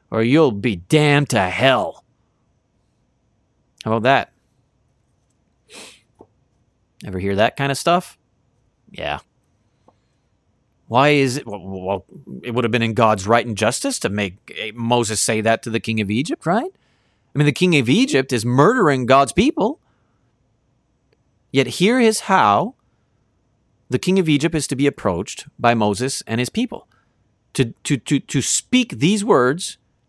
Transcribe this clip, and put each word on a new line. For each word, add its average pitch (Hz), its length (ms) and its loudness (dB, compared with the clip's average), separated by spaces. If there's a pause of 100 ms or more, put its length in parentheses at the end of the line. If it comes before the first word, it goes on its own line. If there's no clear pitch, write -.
(100)
or 113 120 -2
you'll 135 300 4
be 101 240 -2
damned 147 540 2
to 110 100 0
hell." 98 640 0 (1800)
How 110 120 -4
about 113 80 -2
that? 127 300 0 (2750)
Ever 92 160 -8
hear 98 180 -2
that 110 200 0
kind 139 160 -2
of 131 60 -6
stuff? - 400 -2 (720)
Yeah. 73 300 -8 (1700)
Why 131 220 4
is 139 300 2
it? - 80 -12
Well, 95 140 -12
well, 92 440 -6 (380)
it 120 100 -8
would 123 100 -2
have 135 80 -2
been 117 120 0
in 113 120 -2
God's 107 320 2
right 113 180 2
and 113 120 -4
justice 247 440 -2
to 104 100 -2
make, 101 460 -8
eh, 104 180 -10
Moses 117 460 0
say 110 200 -2
that 113 220 0
to 117 80 -8
the 113 100 -2
king 113 200 -6
of 101 100 -4
Egypt, 143 340 -4
right? 233 260 -2 (640)
I 135 40 -6
mean, 147 80 2
the 147 60 2
king 175 240 2
of 120 120 0
Egypt 175 440 2
is 113 120 -2
murdering 139 600 2
God's 135 260 4
people. 247 480 0 (1700)
Yet 131 160 2
here 202 320 2
is 226 220 2
how 143 540 2 (1120)
the 127 100 -2
king 185 200 0
of 165 100 0
Egypt 151 260 2
is 151 140 -4
to 131 80 -4
be 139 100 0
approached - 600 -4 (100)
by 120 160 2
Moses 110 520 -2
and 113 120 -4
his 123 120 -2
people. - 360 -6 (680)
To, 117 180 0 (120)
to, 147 120 -2
to, 139 240 -2
to - 220 -4
speak - 560 -2
these 196 260 2
words 156 540 0 (300)